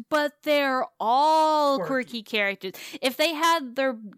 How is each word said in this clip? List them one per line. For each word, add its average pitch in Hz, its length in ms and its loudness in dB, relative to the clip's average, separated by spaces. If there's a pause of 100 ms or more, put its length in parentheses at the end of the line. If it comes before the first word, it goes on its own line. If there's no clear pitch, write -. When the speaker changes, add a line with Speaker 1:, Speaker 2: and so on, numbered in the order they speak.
(100)
Speaker 1:
but 294 240 0 (100)
they're 277 420 0 (140)
all 294 760 4
Speaker 2:
Quirky. 170 100 -4
Speaker 1:
quirky 247 340 -4
characters. 196 520 -4 (280)
If 262 140 -2
they 311 180 0
had 311 400 0
their, 269 220 -2 (220)